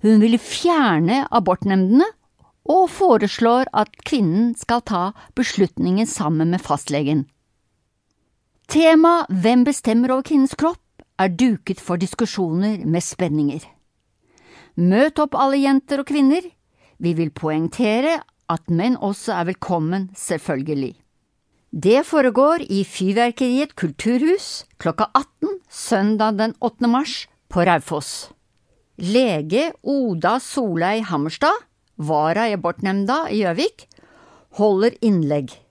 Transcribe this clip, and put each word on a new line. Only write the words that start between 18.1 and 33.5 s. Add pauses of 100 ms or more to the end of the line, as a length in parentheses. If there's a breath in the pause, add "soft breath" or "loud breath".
at
menn
også
er
velkommen,
selvfølgelig. (840)
Det
foregår (100)
i
Fyrverkeriet
kulturhus (160)
klokka
atten (100)
søndag
den (100)
åttende
mars (260)
på
Raufoss. (680)
Lege
Oda
Solei
Hammerstad, (460)
vara
i
abortnemnda
i
Gjøvik, (720 soft breath)